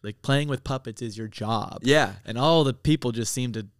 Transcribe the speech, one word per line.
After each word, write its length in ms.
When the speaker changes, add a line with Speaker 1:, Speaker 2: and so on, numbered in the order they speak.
Speaker 1:
like, 200
playing 260
with 160
puppets 380
is 140
your 120
job. 540
Speaker 2:
Yeah. 320
Speaker 1:
And 100
all 280
the 100
people 380
just 200
seemed 220
to 140